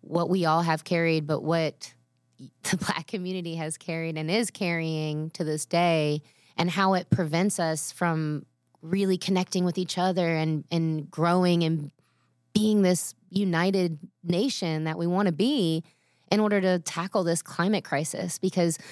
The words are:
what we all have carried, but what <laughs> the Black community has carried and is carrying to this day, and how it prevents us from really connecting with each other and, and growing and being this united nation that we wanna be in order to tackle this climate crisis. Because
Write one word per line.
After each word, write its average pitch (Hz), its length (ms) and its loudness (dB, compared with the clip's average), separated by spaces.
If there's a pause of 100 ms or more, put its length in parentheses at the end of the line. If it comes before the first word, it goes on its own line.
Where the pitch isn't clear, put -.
what 165 300 -2
we 180 160 2
all 160 160 4
have 160 220 0
carried, 165 420 2
but 151 160 -2
what 160 500 -2 (360)
<laughs> - 420 -20
the 190 80 0
Black - 280 -4
community 180 500 -6
has 160 200 -6
carried 165 400 -6
and 156 140 -4
is 214 200 0
carrying 160 800 -2
to - 140 -4
this 156 220 -4
day, 160 560 2 (340)
and 170 140 0
how 190 240 2
it 175 160 0
prevents 175 480 0
us 160 340 -2
from 160 540 -2 (340)
really 190 380 0
connecting 185 480 0
with 175 100 0
each 185 220 -4
other 180 360 2
and, 156 360 0
and 160 400 -2
growing 175 520 2
and 160 280 -2 (640)
being 214 280 4
this 180 320 2 (140)
united 180 720 0 (240)
nation 170 640 -2
that 160 120 -2
we 170 100 -2
wanna 185 260 2
be 170 520 2 (460)
in 208 100 4
order 208 200 2
to 185 180 2
tackle 180 440 -4
this 165 200 0
climate 190 420 -2
crisis. 156 540 -4
Because 175 400 0 (140)